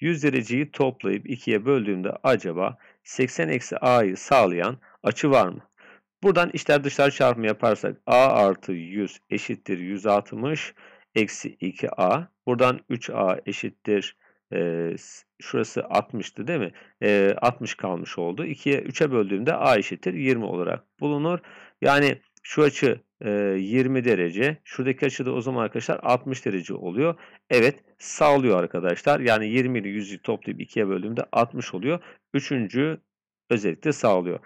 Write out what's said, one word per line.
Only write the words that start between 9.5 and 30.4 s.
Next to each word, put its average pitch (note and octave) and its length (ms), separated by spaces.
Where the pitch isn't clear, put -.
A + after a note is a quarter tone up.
yüz F#2 280
altmış A2 680
eksi G#2+ 340
iki - 300
A. B2 380
Buradan B2+ 420
üç A#2+ 220
A G2+ 360
eşittir, G2+ 680
e, F#2+ 60
s-, - 260
şurası - 440
altmıştı G#2 600
değil E3 120
mi? F#2 140
E, G2+ 400
altmış A#2+ 320
kalmış F2 440
oldu. F#2 260
İkiye, C#3 360
üçe C#3+ 300
böldüğümde A2 440
A C3 240
eşittir C3+ 360
yirmi C3 300
olarak F2 400
bulunur. D3 380
Yani C#3 380
şu - 200
açı, C3+ 380
e, A2 100
yirmi B2+ 460
derece. G#2+ 600
Şuradaki C3 420
açı B2+ 200
da B2+ 60
o B2+ 80
zaman A#2+ 220
arkadaşlar A2+ 400
altmış B2+ 420
derece G2 300
oluyor. G2 400
Evet, B2 340
sağlıyor C3 640
arkadaşlar. F2+ 580
Yani A2 280
yirmi B2+ 300
ile G2 100
yüzü G2+ 300
toplayıp G#2+ 420